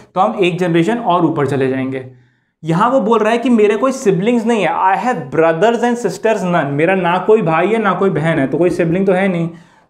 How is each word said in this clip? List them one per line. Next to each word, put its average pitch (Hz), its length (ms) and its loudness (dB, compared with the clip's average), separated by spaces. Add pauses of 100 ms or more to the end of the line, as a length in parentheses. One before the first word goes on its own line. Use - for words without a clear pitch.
(140)
तो 180 60 -2
हम 220 200 0
एक 175 180 0
जनरेशन 175 400 0
और 180 260 0
ऊपर 143 220 0
चले 135 220 -2
जाएंगे। 131 440 -6 (520)
यहाँ 170 260 0
वो 269 100 2
बोल 220 180 2
रहा 214 140 2
है 240 60 0
कि 254 120 -2
मेरे 214 260 4
कोई 254 160 0
सिबलिंग्स 214 540 0
नहीं 226 200 0
है, 156 40 0
I 190 360 0
have 165 280 -4
brothers 165 480 2
and 233 240 -2
sisters 214 360 -2
none, 175 220 0
मेरा 147 300 0
ना 180 240 0
कोई 214 240 2
भाई 165 240 0
है 220 120 0
ना 208 140 0
कोई 196 180 0
बहन 156 280 -2
है, 135 80 0
तो 139 120 -4
कोई 175 120 2
सिबलिंग 175 360 0
तो 196 60 2
है 190 160 2
नहीं। 170 200 -2 (420)